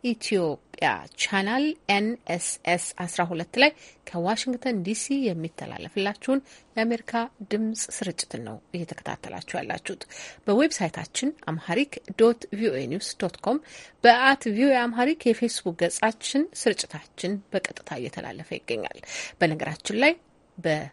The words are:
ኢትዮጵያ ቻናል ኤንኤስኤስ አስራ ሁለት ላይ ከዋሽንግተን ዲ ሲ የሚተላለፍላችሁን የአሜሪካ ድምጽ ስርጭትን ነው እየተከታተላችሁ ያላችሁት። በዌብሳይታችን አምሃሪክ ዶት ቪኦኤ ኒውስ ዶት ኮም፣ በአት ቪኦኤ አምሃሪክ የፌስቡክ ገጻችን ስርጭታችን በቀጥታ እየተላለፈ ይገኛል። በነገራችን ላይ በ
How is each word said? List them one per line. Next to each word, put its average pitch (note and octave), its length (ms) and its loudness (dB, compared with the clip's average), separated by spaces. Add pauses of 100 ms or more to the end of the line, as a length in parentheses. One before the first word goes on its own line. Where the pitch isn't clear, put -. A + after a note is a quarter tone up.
ኢትዮጵያ F3+ 840 0 (280)
ቻናል G#3 480 0 (240)
ኤንኤስኤስ G3 960 0 (120)
አስራ F3+ 260 -4
ሁለት E3+ 320 -6
ላይ C#4 140 6 (360)
ከዋሽንግተን A3 760 -2
ዲ G3+ 140 -2
ሲ C#4 260 -2
የሚተላለፍላችሁን G3+ 1200 -2 (280)
የአሜሪካ A3+ 420 -2 (320)
ድምጽ A3 460 -2
ስርጭትን - 540 -6
ነው G#2+ 140 -10 (140)
እየተከታተላችሁ - 840 -8
ያላችሁት። - 460 -8 (400)
በዌብሳይታችን A3 880 0 (160)
አምሃሪክ E3+ 400 -2 (300)
ዶት A3+ 260 6 (100)
ቪኦኤ F3+ 340 0
ኒውስ E3 300 -4
ዶት - 240 -4
ኮም፣ C#4 200 0 (400)
በአት B3+ 480 8
ቪኦኤ B3+ 300 6
አምሃሪክ A#3+ 460 2
የፌስቡክ A3+ 540 0
ገጻችን A3 680 0 (120)
ስርጭታችን - 800 -2 (140)
በቀጥታ - 460 -6
እየተላለፈ B2 600 -10
ይገኛል። - 460 -6 (360)
በነገራችን D#3 640 0
ላይ D4 160 4 (440)
በ D#3+ 200 0 (140)